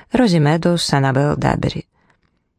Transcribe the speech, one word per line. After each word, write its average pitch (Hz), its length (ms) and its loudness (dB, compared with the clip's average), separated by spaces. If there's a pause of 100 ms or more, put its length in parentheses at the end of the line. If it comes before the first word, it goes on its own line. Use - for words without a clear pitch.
(120)
Рози 233 240 2
Медоуз, 165 560 0
Аннабелл 139 440 0
Даббери». - 520 -4 (720)